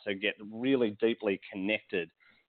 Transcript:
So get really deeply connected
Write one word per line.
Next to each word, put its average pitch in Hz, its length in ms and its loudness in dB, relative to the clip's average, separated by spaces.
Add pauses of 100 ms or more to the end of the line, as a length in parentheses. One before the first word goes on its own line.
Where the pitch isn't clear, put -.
So 104 100 -2
get 98 220 -2 (160)
really 120 480 2
deeply 110 400 2 (120)
connected 98 580 -2 (400)